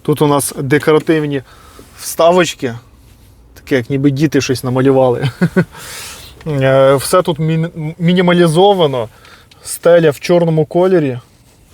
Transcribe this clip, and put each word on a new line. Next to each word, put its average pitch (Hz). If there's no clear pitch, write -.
тут 147
у 147
нас 143
декоративні 147
вставочки. 165
Таке, -
як 120
ніби 139
діти 139
щось 127
намалювали. 131
<laughs> -
Е, 135
все 180
тут 170
міні-, 160
мінімалізовано. 175
Стеля 170
в -
чорному 165
кольорі. 170